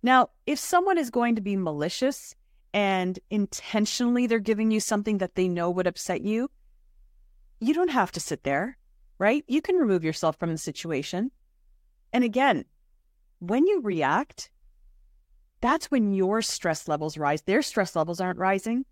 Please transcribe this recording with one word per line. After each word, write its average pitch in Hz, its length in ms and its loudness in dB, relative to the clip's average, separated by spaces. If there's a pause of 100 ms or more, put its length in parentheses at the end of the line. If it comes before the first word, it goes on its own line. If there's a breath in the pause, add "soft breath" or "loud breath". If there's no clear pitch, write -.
Now, 254 280 6 (160)
if 285 120 0
someone 359 380 2
is 269 140 0
going 240 240 2
to 214 80 -2
be 202 120 -2
malicious 180 800 -2 (380)
and 190 460 0 (120)
intentionally 226 960 0
they're 226 120 2
giving 220 320 0
you 214 100 2
something 208 380 -2
that 185 160 -4
they 185 140 2
know 175 220 0
would 180 160 0
upset - 360 -4
you, 220 280 -2 (1080)
you 254 140 2
don't 349 160 2
have 226 220 2
to - 80 -6
sit - 220 -8
there, 160 360 -2 (400)
right? 226 280 2
You 294 160 0
can 370 140 0
remove 202 260 2
yourself 160 340 0
from 165 140 -4
the 160 80 -4
situation. 165 720 -6 (840)
And 247 120 2
again, 240 400 2 (720)
when 226 280 2
you 392 140 2
react, 180 720 -2 (1080)
that's 277 300 0
when 214 220 2
your 190 300 2
stress - 460 -4
levels 151 280 -2
rise. 151 260 0
Their 214 200 2
stress - 320 -2
levels 170 260 -2
aren't 185 180 -4
rising. 196 540 0